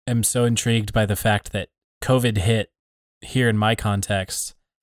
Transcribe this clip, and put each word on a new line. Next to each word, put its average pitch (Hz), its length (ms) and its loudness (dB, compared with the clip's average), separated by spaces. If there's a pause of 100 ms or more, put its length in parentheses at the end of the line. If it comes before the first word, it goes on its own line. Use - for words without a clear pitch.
am 117 160 0
so 120 220 2
intrigued 113 480 0
by 110 120 2
the 98 100 0
fact 104 360 0
that 95 180 -8 (320)
covid 123 360 2
hit 107 340 0 (500)
here 127 280 0
in 107 80 2
my 110 180 2
context, 98 800 -4 (280)